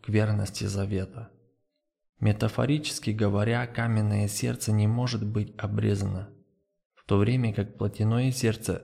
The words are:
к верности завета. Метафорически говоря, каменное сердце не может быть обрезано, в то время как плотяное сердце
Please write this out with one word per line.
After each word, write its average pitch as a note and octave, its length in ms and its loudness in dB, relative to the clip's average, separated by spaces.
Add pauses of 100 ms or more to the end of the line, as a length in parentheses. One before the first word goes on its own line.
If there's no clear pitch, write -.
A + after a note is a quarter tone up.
к - 60 -20
верности G#2 560 0
завета. G2 680 -4 (880)
Метафорически A#2 920 0
говоря, G#2+ 580 0
каменное G#2+ 580 0
сердце A#2+ 460 -2
не G#2 160 4
может A#2 360 0
быть G#2+ 320 -2
обрезано, G2+ 760 0 (640)
в - 120 -20
то G2+ 120 4
время A#2 340 2
как - 260 -4
плотяное A2+ 540 2
сердце A2 520 -2